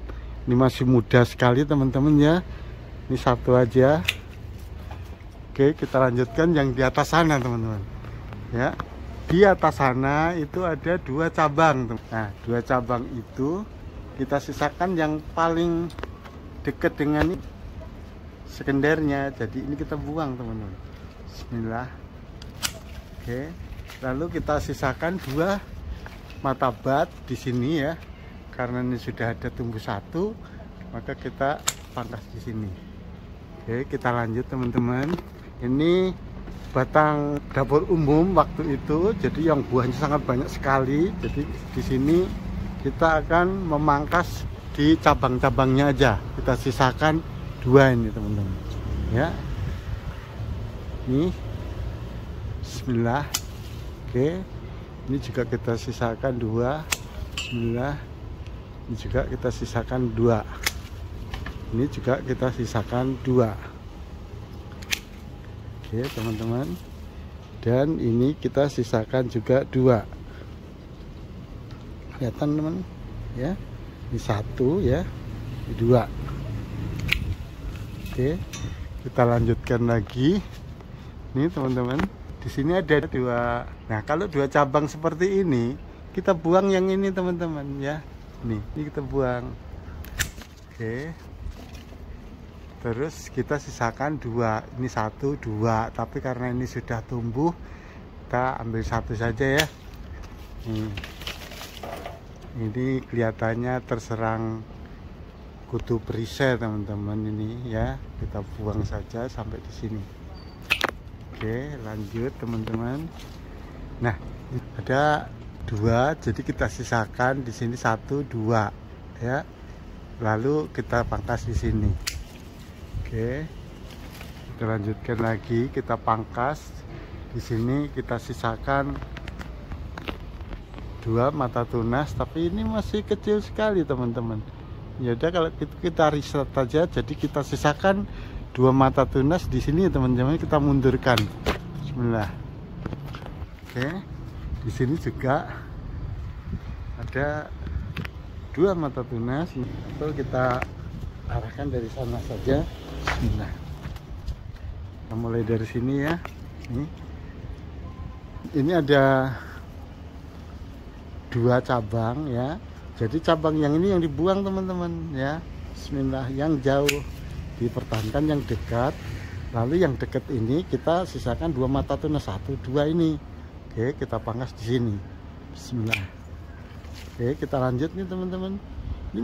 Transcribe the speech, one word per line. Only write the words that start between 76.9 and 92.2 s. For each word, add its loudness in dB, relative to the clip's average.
Oke, 0
kita 0
lanjutkan 4
lagi. 4
Nih, 2
teman-teman, 0
di -8
sini 2
ada 6
dua. 0
Nah, 0
kalau 0
dua 2
cabang 4
seperti 2
ini, 4
kita 2
buang 6
yang 4
ini, 2
teman-teman, -2
ya. -4
Nih, -2
ini -2
kita -4
buang. 0
Oke. -6